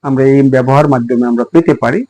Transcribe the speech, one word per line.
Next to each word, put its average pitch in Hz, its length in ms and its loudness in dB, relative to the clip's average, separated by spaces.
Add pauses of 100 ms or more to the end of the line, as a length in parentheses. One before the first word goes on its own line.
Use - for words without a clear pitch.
আমরা 135 220 -2
এই 139 180 2
ব্যবহার 135 460 2
মাধ্যমে 120 380 -2
আমরা 120 260 -2
পেতে 165 220 2
পারি। 165 360 -4